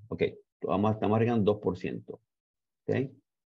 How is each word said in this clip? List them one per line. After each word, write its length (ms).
Ok, 160
vamos, 320
estamos 240
arriesgando 340
dos 100
por 160
ciento, 440
¿ok? 260